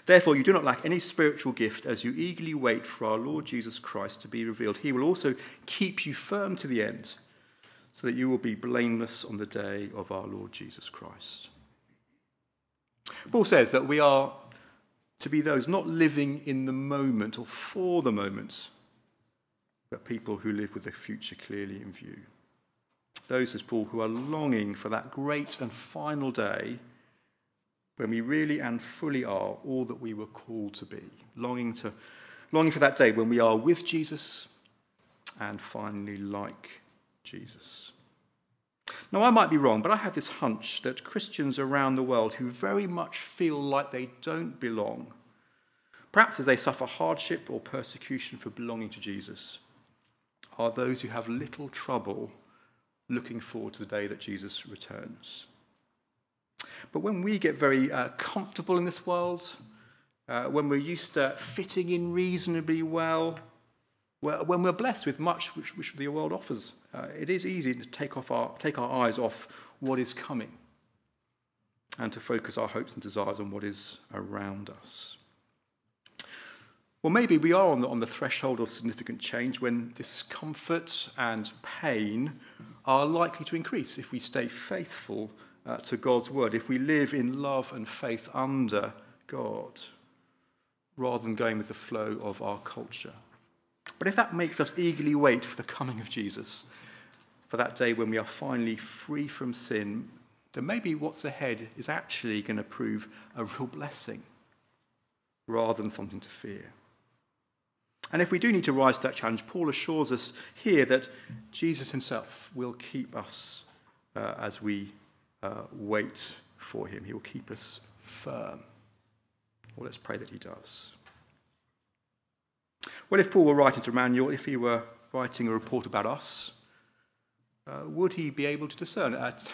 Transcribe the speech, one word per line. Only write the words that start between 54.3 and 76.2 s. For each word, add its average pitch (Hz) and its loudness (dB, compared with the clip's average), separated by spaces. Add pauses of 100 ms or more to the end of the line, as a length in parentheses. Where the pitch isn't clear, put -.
returns. - -14 (1500)
But 156 -2
when 185 0
we 202 2
get 156 4
very, 135 6
uh, 123 -2
comfortable - -2
in 175 2
this 175 -4
world, 175 -2 (760)
uh, 120 -2
when 143 2
we're 143 4
used 160 -4
to 135 4
fitting 185 -2
in 175 0
reasonably 165 2
well, 165 0 (800)
well, 151 0
when 175 4
we're 180 6
blessed 226 -2
with 139 -2
much - -2
which, - -10
which 151 -10
the 139 -4
world 156 -2
offers, - -6 (220)
uh, - -8 (100)
it 156 -4
is 180 0
easy 160 0
to 120 -10
take - -8
off 123 -8
our, 120 0
take 151 -2
our 127 0
eyes 110 2
off 117 -2 (320)
what 131 0
is 123 0
coming 120 -8 (1500)
and 117 -2
to 113 -10
focus - -4
our 110 0
hopes - -6
and - -14
desires 101 -4
on 101 -6
what 101 -6
is - -8 (160)
around 98 -8
us. - -16 (1900)